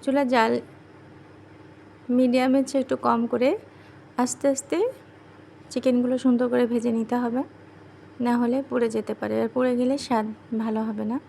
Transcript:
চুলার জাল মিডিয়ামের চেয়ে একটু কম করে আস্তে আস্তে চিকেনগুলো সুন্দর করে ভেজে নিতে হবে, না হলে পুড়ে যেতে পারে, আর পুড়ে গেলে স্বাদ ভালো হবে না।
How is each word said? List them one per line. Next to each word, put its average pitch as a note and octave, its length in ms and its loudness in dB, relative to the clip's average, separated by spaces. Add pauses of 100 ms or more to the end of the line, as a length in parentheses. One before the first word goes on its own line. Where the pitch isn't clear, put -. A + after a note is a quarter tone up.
চুলার C#4 280 0
জাল A#3 240 2 (1600)
মিডিয়ামের B3+ 500 4
চেয়ে C4 160 -2
একটু B3+ 140 -2 (100)
কম A#3 200 2
করে B3 240 0 (680)
আস্তে B3 300 -2
আস্তে C#4 300 -2 (920)
চিকেনগুলো B3 480 0
সুন্দর B3 340 2
করে B3 140 2
ভেজে A#3 320 0
নিতে A3+ 240 -2
হবে, B3 200 -2 (760)
না A#3+ 200 0
হলে A#3+ 180 0 (100)
পুড়ে A#3+ 200 0
যেতে A3 260 -4
পারে, G#3+ 260 -4
আর A3+ 80 0
পুড়ে B3+ 280 0
গেলে B3 220 0
স্বাদ A3 280 -2 (360)
ভালো A3 260 -2
হবে G#3+ 160 -6
না। A3 120 -4 (120)